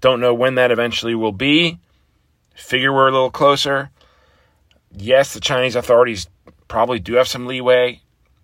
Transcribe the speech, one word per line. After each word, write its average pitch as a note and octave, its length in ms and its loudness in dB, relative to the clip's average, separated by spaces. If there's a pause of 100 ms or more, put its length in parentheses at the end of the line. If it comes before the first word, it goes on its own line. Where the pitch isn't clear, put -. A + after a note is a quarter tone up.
Don't C3 180 2
know B2 140 2
when B2+ 220 0
that B2+ 140 2
eventually A#2 460 -2
will A2 160 -2
be. D3+ 480 -2 (760)
Figure B2+ 360 -4
we're C3+ 160 4
a C3+ 60 2
little C3 180 0
closer. C#3 580 0 (1000)
Yes, B2 420 0
the - 60 -14
Chinese B2+ 380 -2
authorities A#2+ 500 2 (400)
probably A#2 320 -2
do G2 140 -8
have B2 160 2
some B2 160 -10
leeway B2 560 0 (420)